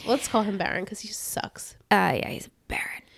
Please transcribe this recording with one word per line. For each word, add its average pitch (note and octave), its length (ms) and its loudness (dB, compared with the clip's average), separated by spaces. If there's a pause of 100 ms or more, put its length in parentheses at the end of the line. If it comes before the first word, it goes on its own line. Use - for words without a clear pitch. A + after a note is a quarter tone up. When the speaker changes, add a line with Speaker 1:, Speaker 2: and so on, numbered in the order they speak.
Speaker 1:
Let's B3+ 220 4
call A3 140 4
him G3+ 160 0
Baron - 260 0
'cause G#3 160 -8
he G#3+ 80 -12
sucks. - 680 -6 (140)
Speaker 2:
Uh, F#3 280 6
yeah, - 100 -2
he's - 200 -8
a - 20 -20 (180)
Baron. - 340 -4 (160)